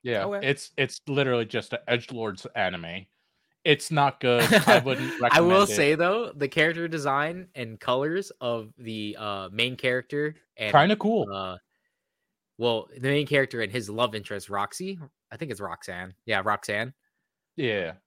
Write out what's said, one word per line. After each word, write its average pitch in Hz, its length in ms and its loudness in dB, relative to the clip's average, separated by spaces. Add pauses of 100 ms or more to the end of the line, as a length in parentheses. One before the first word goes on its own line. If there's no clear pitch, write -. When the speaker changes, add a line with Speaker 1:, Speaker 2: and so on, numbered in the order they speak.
Speaker 1:
Yeah, 110 240 -2
Speaker 2:
Okay. 135 220 -4
Speaker 1:
it's, 143 280 -4
it's 135 320 -4
literally 135 360 0
just 110 280 -6
an 117 160 -6
edgelord's 117 680 -4
anime. 90 520 -6 (580)
It's 151 260 4
not 143 300 2
good. 120 220 4
Speaker 3:
<laughs> 202 260 6
Speaker 1:
I 208 100 10
wouldn't 131 340 0 (180)
Speaker 3:
I 147 100 8
will 170 100 6
Speaker 1:
recommend 196 200 6
it. 208 40 0
Speaker 3:
say, 156 200 4
though, 185 380 0
the 143 160 -2
character 165 400 0
design 156 680 -2
and 113 240 -10
colors 151 520 -2 (100)
of 117 380 -4
the, 110 400 -8
uh, 101 340 -8
main 120 240 -2
character 143 600 -2 (200)
and, 107 160 -2
Speaker 1:
Kinda 170 240 6
cool. 208 340 0
Speaker 3:
uh, 95 280 -8 (1000)
well, 113 380 0
the 127 140 -4
main 143 180 2
character 135 340 0
and 104 100 -2
his 104 200 -6
love 110 240 0
interest, 101 340 -10
Roxy. 135 500 -6 (320)
I 117 60 -14
think 156 140 -8
it's 101 100 -8
Roxanne. 92 540 -10 (100)
Yeah, 107 200 0
Roxanne. 107 500 -2 (600)
Speaker 1:
Yeah. 104 380 -2 (120)